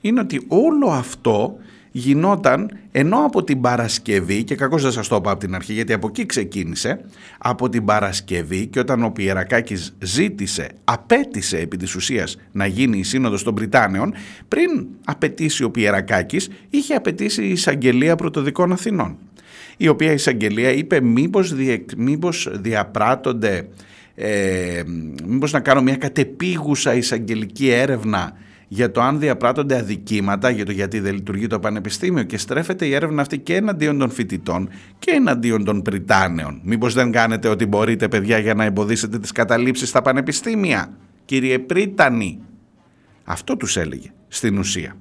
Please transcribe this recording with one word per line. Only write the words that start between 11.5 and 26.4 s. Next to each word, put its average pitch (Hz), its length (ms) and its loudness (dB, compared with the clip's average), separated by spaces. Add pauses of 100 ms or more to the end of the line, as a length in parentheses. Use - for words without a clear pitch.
επί 85 180 -4
της 92 180 -6
ουσίας 101 420 -4 (160)
να 98 140 0
γίνει 107 320 2
η 95 40 -2
Σύνοδος 107 400 0
των 110 120 -2
Πριτάνεων, 107 600 2 (340)
πριν 330 380 2 (180)
απαιτήσει 151 600 -2
ο 113 60 0
Πιερακάκης, 101 800 0 (220)
είχε 277 240 0
απαιτήσει 208 500 -2
η 196 60 0
Εισαγγελία 143 680 2
Πρωτοδικών 160 560 0
Αθηνών, 175 440 -2 (600)
η 160 120 2
οποία 156 240 4
εισαγγελία 120 580 2
είπε, 147 300 2
Μήπως 160 540 2
διεκ-, 131 420 -2
μήπως 156 560 -2
διαπράττονται, 107 1160 0 (460)
ε, 92 680 -2 (420)
μήπως 139 280 0
να 147 80 2
κάνω 135 220 4
μια 131 140 4
κατεπίγουσα 147 1000 -2